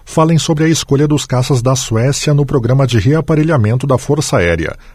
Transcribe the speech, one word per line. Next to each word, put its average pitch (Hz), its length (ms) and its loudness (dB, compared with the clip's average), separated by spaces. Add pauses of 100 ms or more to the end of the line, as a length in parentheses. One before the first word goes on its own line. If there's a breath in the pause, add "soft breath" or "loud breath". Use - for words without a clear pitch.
falem 160 320 2
sobre 156 260 0
a 160 40 2
escolha 151 400 0
dos 147 180 -2
caças 127 340 0
da 131 160 0
Suécia 131 560 -2
no 143 140 2
programa 131 400 0
de 117 140 2
reaparelhamento 151 880 0
da 127 100 2
Força 147 400 -2
Aérea. 85 400 0 (180 soft breath)